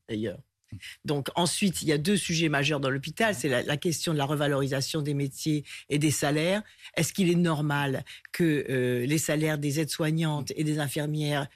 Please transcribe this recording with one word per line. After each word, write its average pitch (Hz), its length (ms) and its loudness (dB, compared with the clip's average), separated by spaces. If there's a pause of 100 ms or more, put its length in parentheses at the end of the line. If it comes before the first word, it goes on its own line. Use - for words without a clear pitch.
d'ailleurs. 110 300 -4 (680)
Donc 143 300 -2
ensuite, 175 480 0
il 156 60 0
y - 20 6
a 147 80 4
deux 185 180 2
sujets 165 320 0
majeurs 143 300 2
dans 139 100 0
l'hôpital. 156 460 0
C'est 139 140 0
la, 143 120 2
la 143 160 -2
question 170 360 -2
de 151 40 0
la 139 80 2
revalorisation 139 760 0
des 147 100 -2
métiers 143 520 -2 (240)
et 147 100 2
des 151 120 4
salaires. 156 520 2 (320)
Est-ce 165 180 0
qu'il 180 160 4
est 175 60 6
normal 147 680 0 (280)
que, 160 400 2
euh, 123 340 2
les 151 140 2
salaires 156 400 0
des 143 220 0
aides-soignantes 156 760 -2
et 156 80 -2
des 151 160 0
infirmières 147 760 -2